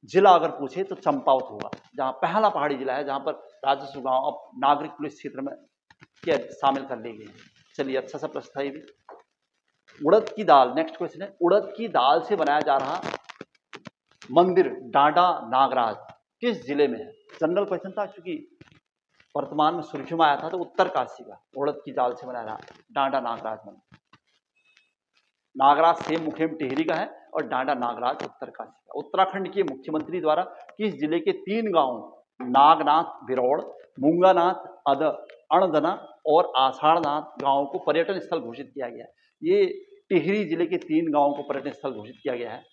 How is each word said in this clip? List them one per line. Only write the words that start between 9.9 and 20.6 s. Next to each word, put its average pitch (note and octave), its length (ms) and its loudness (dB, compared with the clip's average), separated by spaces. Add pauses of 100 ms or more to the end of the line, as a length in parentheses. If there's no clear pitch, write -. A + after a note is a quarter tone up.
उड़द F#3+ 280 4
की G#3 140 -8
दाल, C#3 320 6
next E3 220 -4
question E3 240 -8
है, G3 200 -14
उड़द F3 360 2
की A3+ 120 -8
दाल D3+ 320 4
से G#3 140 -4
बनाया D3 260 0
जा D3 160 2
रहा C#3 240 -4 (1300)
मंदिर F3 400 4 (220)
डांडा D3+ 380 4 (200)
नागराज B2 460 2 (480)
किस A#3 220 -4
जिले C#3+ 220 2
में A#2 120 -4
है? - 120 -14 (300)
जनरल F3+ 240 0
question F#3 260 -6
था, G3+ 140 -4
क्योंकि F3+ 520 -14 (800)
वर्तमान D3+ 400 0
में E3 60 -6
सुर्खियों D3+ 380 -10
में D#3+ 60 6
आया C#3+ 120 4
था, D#3+ 120 -8
तो F3 80 -8
उत्तरकाशी E3+ 680 -2